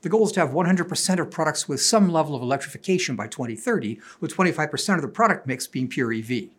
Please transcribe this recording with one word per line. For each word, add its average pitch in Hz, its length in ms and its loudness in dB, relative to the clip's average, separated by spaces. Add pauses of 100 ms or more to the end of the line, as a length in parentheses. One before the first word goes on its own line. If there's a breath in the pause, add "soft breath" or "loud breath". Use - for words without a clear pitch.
The 175 60 -4
goal 214 180 4
is - 60 -2
to 190 80 0
have 143 120 2
one 170 140 2
hundred 180 220 4
percent 185 320 0
of 151 100 -4
products 156 380 -2
with 139 120 -4
some 202 280 4
level 156 260 2
of 123 80 -4
electrification 139 720 -2
by 117 140 -6
twenty 117 260 -6
thirty, 113 460 -2 (200 loud breath)
with 156 120 -6
twenty-five 160 360 0
percent 175 300 0
of 151 40 0
the 135 60 -4
product 214 380 2
mix 131 220 -4
being 127 180 -2
pure 123 260 -2
E 110 100 -4
V. 113 360 -4